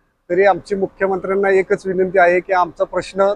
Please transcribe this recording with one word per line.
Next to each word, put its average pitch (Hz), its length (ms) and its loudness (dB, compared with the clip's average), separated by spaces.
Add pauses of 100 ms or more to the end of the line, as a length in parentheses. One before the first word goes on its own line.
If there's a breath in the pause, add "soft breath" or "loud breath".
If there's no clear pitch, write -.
(300)
तरी 180 140 2
आमची 190 300 0
मुख्यमंत्र्यांना 196 760 -2
एकच 190 360 0
विनंती 185 320 -2
आहे 180 220 4
की 190 120 -6
आमचा 180 320 0
प्रश्न 190 520 -2